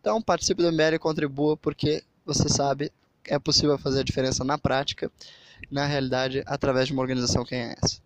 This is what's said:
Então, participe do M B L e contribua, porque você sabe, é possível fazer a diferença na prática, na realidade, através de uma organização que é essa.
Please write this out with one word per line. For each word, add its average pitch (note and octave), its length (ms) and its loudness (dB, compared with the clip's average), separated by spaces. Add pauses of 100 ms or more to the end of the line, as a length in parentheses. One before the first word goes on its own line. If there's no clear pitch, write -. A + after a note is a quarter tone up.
Então, A3 220 0
participe F3 400 0
do E3+ 60 6
M E3 80 2
B D#3 60 4
L D#3 140 4
e - 20 0
contribua, D3+ 580 0
porque D3+ 460 -2 (220)
você D3 240 0
sabe, C#3 420 0 (340)
é D3 140 -2
possível D3 400 2
fazer C3+ 220 0
a C3 40 -2
diferença C3 380 -2
na C#3 140 0
prática, C#3 540 -2 (600)
na C#3+ 160 -2
realidade, C3 600 -2
através C3 400 0
de C3+ 60 -4
uma C3 100 0
organização B2+ 420 0
que B2+ 100 -8
é A#2+ 280 -6
essa. - 240 -2